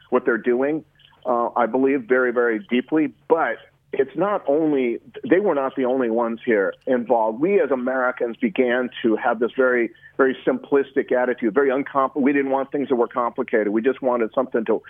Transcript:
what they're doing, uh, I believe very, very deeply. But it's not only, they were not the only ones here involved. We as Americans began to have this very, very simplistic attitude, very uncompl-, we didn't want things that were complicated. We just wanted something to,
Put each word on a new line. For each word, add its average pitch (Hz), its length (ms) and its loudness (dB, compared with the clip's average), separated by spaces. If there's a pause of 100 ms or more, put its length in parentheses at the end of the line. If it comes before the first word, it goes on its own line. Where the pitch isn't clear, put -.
(120)
what 123 140 2
they're 120 120 2
doing, 135 480 0 (400)
uh, 120 300 0
I 120 100 2
believe 131 380 0
very, 127 280 2
very 117 280 0 (100)
deeply. 135 420 0 (160)
But 147 300 0 (340)
it's - 240 -2
not 190 320 -2
only, 139 520 0 (280)
they 170 120 4
were 196 160 0
not 135 200 -4
the 131 100 0
only 127 260 0
ones 117 340 -2
here 98 300 2 (100)
involved. 117 560 0
We 190 180 4
as 143 120 0
Americans 127 680 -2
began 123 540 0 (100)
to 110 140 2
have 120 240 0
this 117 180 0
very, 123 320 2 (260)
very 131 300 2
simplistic 135 680 0
attitude, 123 440 0
very 139 160 2
uncompl-, 135 500 -2
we 131 100 4
didn't 139 200 0
want 135 200 -2
things 143 180 -4
that 131 80 0
were 117 100 2
complicated. 117 600 -2
We 110 120 0
just 127 220 -2
wanted 120 320 0
something 131 300 -2
to, 107 240 0